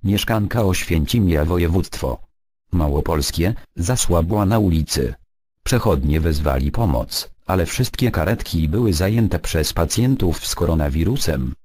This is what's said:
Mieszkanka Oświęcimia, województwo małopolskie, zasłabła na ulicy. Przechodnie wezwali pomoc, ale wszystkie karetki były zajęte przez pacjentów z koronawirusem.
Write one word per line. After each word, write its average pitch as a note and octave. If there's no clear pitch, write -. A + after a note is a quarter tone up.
Mieszkanka G#2
Oświęcimia, F2
województwo E2+
małopolskie, D#2
zasłabła F2+
na A2
ulicy. D#2+
Przechodnie D#2
wezwali D2
pomoc, -
ale F#2
wszystkie B2
karetki E2
były G#2
zajęte G2
przez -
pacjentów F#2+
z -
koronawirusem. D#2